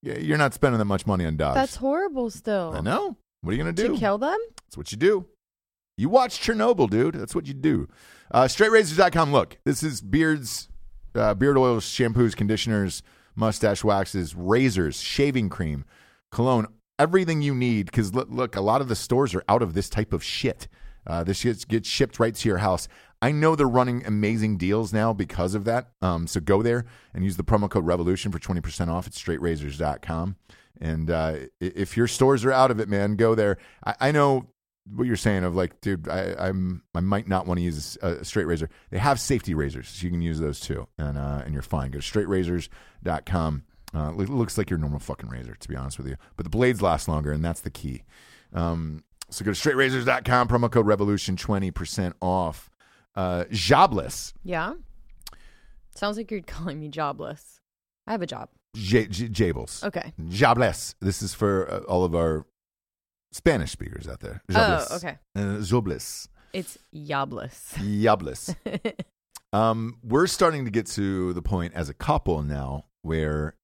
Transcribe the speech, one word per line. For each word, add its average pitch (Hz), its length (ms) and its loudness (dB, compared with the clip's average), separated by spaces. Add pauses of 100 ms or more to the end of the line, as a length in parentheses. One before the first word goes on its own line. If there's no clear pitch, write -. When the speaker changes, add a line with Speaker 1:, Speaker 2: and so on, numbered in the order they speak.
Speaker 1:
Y-, 117 160 -6
you're 151 180 0
not 143 160 4
spending 127 260 2
that 107 60 2
much 98 220 0
money 90 180 2
on 80 120 -2
dogs. 73 180 2
Speaker 2:
That's 269 220 0
horrible 269 520 -2
still. 185 460 -4
Speaker 1:
I 180 60 -4
know. 330 360 -2 (240)
What - 100 -4
are 104 40 0
you 139 80 -2
gonna 165 100 -2
do? 214 200 0
Speaker 2:
To 277 60 -2
kill 202 180 2
them? 302 200 0 (280)
Speaker 1:
That's - 120 -18
what - 140 -10
you - 60 -8
do. 185 280 4 (720)
You 123 120 0
watch 247 300 4
Chernobyl, 220 500 2
dude. 123 260 2
That's - 200 -8
what - 120 -4
you 139 60 -8
do. 135 340 0 (440)
Uh, 127 160 6
straight 220 240 4
razors 190 260 6
dot 180 140 6
com. 160 200 4
Look, 120 340 4
this 139 180 0
is 143 180 -4
beards, 143 680 0 (460)
uh, 107 180 4
beard 135 240 6
oils, 123 280 6
shampoos, 117 500 2
conditioners, 104 680 0 (320)
mustache 107 480 0
waxes, 98 520 0
razors, 92 640 2
shaving 131 500 0
cream, 76 360 -4 (460)
cologne, 120 360 2 (300)
everything 165 440 4
you 143 120 0
need. 117 380 0
'Cause 101 220 0
look, 127 180 -2
look, 120 240 -4
a 98 60 -2
lot 110 200 4
of 131 60 -4
the 117 80 0
stores 120 400 0
are 92 120 -2
out 117 140 4
of 90 120 -2
this 95 160 -2
type - 240 -2
of 82 100 -4
shit. - 440 -4 (400)
Uh, 85 160 -2
this 92 140 0
shit 117 320 -2
gets 110 180 0
shipped - 320 0
right 117 160 2
to - 140 -2
your 92 100 2
house. 95 280 0 (340)
I 127 100 2
know 156 240 4
they're 143 120 4
running 127 380 2
amazing 107 520 0
deals 98 360 0
now 110 200 2
because 95 420 -2
of 101 100 -2
that. 117 260 -2 (100)
Um, 85 260 0
so 92 140 -2
go 98 200 4
there 117 240 0 (280)
and 90 100 -2
use 95 140 -2
the 92 60 -4
promo 101 260 2
code 90 160 0
revolution 87 480 2
for 82 60 -4
twenty 87 220 -2
percent 82 280 -4
off 87 180 -4
at - 60 -16
straight 82 280 -4
razors 73 360 -2
dot 73 240 -4
com. 82 340 -6 (460)
And, 80 300 -2
uh, 80 220 0 (280)
i-, 90 140 -4
if 95 220 -4
your 117 100 4
stores 131 380 4
are 135 80 4
out 131 180 6
of 107 80 0
it, 107 80 -2
man, 101 280 2
go 113 200 4
there. 104 220 2 (280)
I, 101 140 -4
I 139 120 2
know 139 360 4 (460)
what 123 140 -2
you're 117 100 2
saying 98 260 2
of 87 120 0
like, 90 260 -2
"Dude, 90 260 -4
I, 90 300 -4
I'm, 92 460 -2 (120)
I 85 60 0
might 101 260 0
not 92 200 0
wanna 87 140 0
use 80 400 -4
a - 40 -4
s-, 82 160 -2
a - 40 -12
straight 98 200 -2
razor." 78 240 -2 (200)
They 104 100 -4
have 139 200 2
safety - 340 -2
razors, 71 360 -4
so - 160 -12
you 87 60 -2
can 85 100 -2
use 82 180 -2
those 73 200 -4
too, - 280 -8 (100)
and, 71 200 -4
uh, 71 260 -4
and 78 100 -6
you're 67 100 -4
fine. 65 280 -4
Go 71 80 -8
to 71 60 -10
straight 104 240 -2
razors 87 400 0 (340)
dot 80 220 -4
com. 80 380 -2 (300)
Uh, 76 260 -4
it 95 100 -2
looks 127 280 -2
like 104 120 -2
your 87 100 -2
normal 73 200 -4
fucking - 300 -10
razor, 60 260 -12
to - 120 -18
be 67 80 -8
honest 65 220 -10
with 67 100 -10
you. 67 80 -8 (220)
But 87 80 -8
the 82 40 -10
blades 117 320 2
last 85 260 2
longer, 76 240 -2
and 76 120 -2
that's 85 180 -4
the - 100 -10
key. - 320 -10 (500)
Um, 82 500 -4 (280)
so - 140 -10
go 104 60 0
to 92 40 -2
straight 143 200 0
razors 131 300 2
dot 127 180 2
com, 123 240 4
promo 120 240 2
code 113 160 6
revolution, 101 480 2
twenty 98 360 -2
percent 90 500 -4
off. 90 480 -2 (460)
Uh, 90 360 -2
jobless. 104 840 2 (100)
Speaker 2:
Yeah? 180 320 -6 (1200)
Sounds 208 200 -4
like 220 160 -10
you're 202 100 -6
calling 156 380 -10
me 151 80 -10
jobless. 151 720 -8 (480)
I 208 60 -6
have 214 80 -4
a 175 60 -6
job. - 200 -12 (280)
Speaker 1:
J-, 110 320 4
J-, 101 200 -4
Jables. 87 560 -2
Speaker 2:
Okay. - 300 -8 (160)
Speaker 1:
Jobless. 117 720 2
This 95 200 -2
is 101 120 -6
for, 98 360 0
uh, - 100 -6
all 92 260 0
of 85 100 0
our 80 300 0 (880)
Spanish 104 380 2
speakers - 360 -12
out 65 140 -12
there. - 280 -12
Speaker 2:
Oh, - 40 0
Speaker 1:
Jobless. 190 380 4 (120)
Speaker 2:
okay. 151 140 -10 (180)
Speaker 1:
Uh, 101 260 -2
jobless. 98 680 -2 (240)
Speaker 2:
It's - 240 -10 (160)
jobless. 139 840 -8
Speaker 1:
Jobless. 104 800 0 (100)
Speaker 2:
<laughs> - 300 -6 (560)
Speaker 1:
Um, 113 520 0
we're 135 240 2
starting 160 380 2
to 113 60 -4
get 104 180 0
to 95 440 -2
the 87 80 -4
point 87 320 -2
as 80 160 -6
a 69 60 -12
couple 92 480 0
now 71 420 -6 (160)
where 78 640 -2